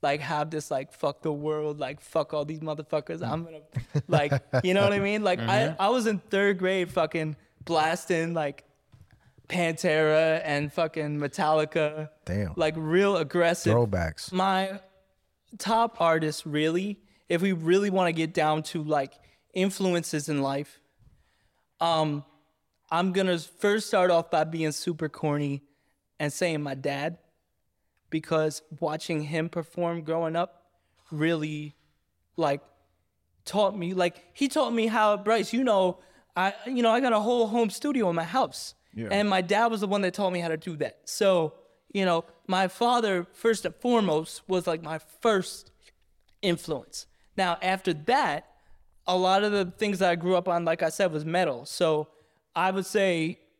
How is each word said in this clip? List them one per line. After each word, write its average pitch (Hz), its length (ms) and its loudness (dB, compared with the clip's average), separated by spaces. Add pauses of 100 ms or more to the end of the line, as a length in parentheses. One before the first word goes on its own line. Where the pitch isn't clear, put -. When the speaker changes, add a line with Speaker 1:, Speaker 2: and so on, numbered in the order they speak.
Speaker 1:
like, 147 200 0
have 151 300 -4
this, 156 200 -8
like, 139 220 -6
fuck 143 300 -4
the 156 100 -2
world, 151 480 -4
like, 143 200 -8
fuck - 320 -2
all 151 120 -2
these 156 160 -10
motherfuckers. 156 680 -6
I'm 160 160 -4
gonna, 160 160 -18 (120)
Speaker 2:
<laughs> - 360 -6
Speaker 1:
like, 147 240 2 (300)
you 180 120 2
know 202 100 4
what 202 80 4
I 202 80 0
mean? 208 240 0
Like, 180 160 2
I, 185 260 2
Speaker 3:
Mm-hmm. 160 160 -4
Speaker 1:
I 196 60 2
was 240 180 2
in 208 140 0
third 202 380 2
grade 185 340 0
fucking 160 420 -2 (300)
blasting, 165 680 0
like, 151 320 -4 (840)
Pantera 160 960 2
and 147 280 -2
fucking 151 460 -2
Metallica. 156 920 0 (140)
Speaker 2:
Damn. 185 320 -4
Speaker 1:
Like, 160 200 0
real 180 400 2
aggressive. 170 580 2
Speaker 2:
Throwbacks. 98 580 0
Speaker 1:
My 190 480 0 (760)
top 226 420 0
artist, 160 460 2
really, 165 540 -2 (280)
if 170 140 0
we 196 100 2
really 185 380 2
wanna 185 220 2
get 160 200 -2
down 156 320 2
to, 160 180 -6
like, 151 320 -2 (380)
influences 180 760 -2
in 147 140 0
life, 139 380 -6 (1000)
um, 156 440 0 (680)
I'm 180 220 0
gonna 185 260 2
first 208 500 -2
start 185 220 4
off 170 200 2
by 156 140 2
being 160 280 -2
super 156 360 -4
corny 147 540 -2 (560)
and 147 140 -4
saying 160 300 -2
my 139 120 -6
dad, 139 440 -4 (920)
because 156 520 -2 (180)
watching 156 420 -4
him 160 260 -4
perform 170 540 -6
growing 165 340 -2
up 180 300 -6 (440)
really, 151 640 -2 (600)
like, 143 240 0 (840)
taught 202 320 0
me, 180 180 -4
like, 175 300 0 (100)
he 277 120 0
taught 262 260 0
me 226 140 2
how, 214 300 4
Bryce, 214 360 0
you 254 120 0
know, 190 340 2 (380)
I, 190 180 0 (120)
you 247 160 0
know, 226 80 6
I 233 100 4
got 254 120 2
a 214 80 4
whole 233 280 2
home 226 220 2
studio 269 400 0
in 165 60 0
my 165 80 0
house. 208 500 -4 (180)
Speaker 4:
Yeah. 220 180 -8
Speaker 1:
And 202 180 2
my 190 120 2
dad 202 280 2
was 226 120 -2
the 208 60 -4
one 196 160 0
that 180 120 -2
taught 190 180 -2
me 180 80 -2
how 170 80 -4
to 160 80 -2
do 160 200 -10
that. 143 320 -4
So, 180 460 2 (380)
you 202 120 0
know, 170 200 2 (240)
my 190 200 2
father, 220 640 0
first 226 320 0
and - 120 -4
foremost, 190 720 0
was, 180 180 0
like, 165 160 -2
my 156 160 -8
first - 720 -2 (720)
influence. 165 640 -4 (300)
Now, 180 260 0
after 185 320 0
that, 165 520 0 (600)
a 180 100 0
lot 185 280 4
of 208 80 0
the 202 140 0
things 196 340 -4
that 185 100 4
I 170 60 2
grew 175 200 0
up 175 120 0
on, 175 160 0
like 165 180 0
I 165 60 2
said, 180 240 0
was 151 120 -4
metal. 160 420 -2
So 156 420 0 (460)
I 180 180 2
would 190 140 -4
say 175 520 0 (220)